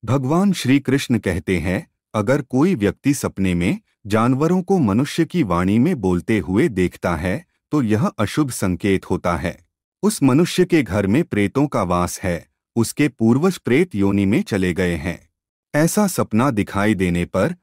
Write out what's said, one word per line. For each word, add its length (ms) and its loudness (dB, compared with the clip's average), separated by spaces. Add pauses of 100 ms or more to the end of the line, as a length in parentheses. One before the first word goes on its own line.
भगवान 480 2
श्री 280 2
कृष्ण 380 0
कहते 400 -2
हैं, 320 -4 (240)
"अगर 280 0
कोई 320 0
व्यक्ति 400 0
सपने 400 -2
में 240 0 (280)
जानवरों 560 2
को 160 0
मनुष्य 460 0
की 180 -2
वाणी 360 2
में 220 2
बोलते 380 0
हुए 300 0
देखता 480 -2
है, 300 -4 (240)
तो 120 0
यह 240 0
अशुभ 440 -2
संकेत 600 -2
होता 260 -2
है। 220 -6 (440)
उस 200 0
मनुष्य 420 4
के 180 2
घर 240 -2
में 180 2
प्रेतों 420 0
का 160 -2
वास 380 -2
है, 280 -6 (280)
उसके 320 0
पूर्वज 500 0
प्रेत 360 0
योनि 320 0
में 160 0
चले 320 -2
गए 200 -2
हैं।" 340 -8 (460)
ऐसा 320 2
सपना 440 0
दिखाई 440 0
देने 300 0
पर 380 -2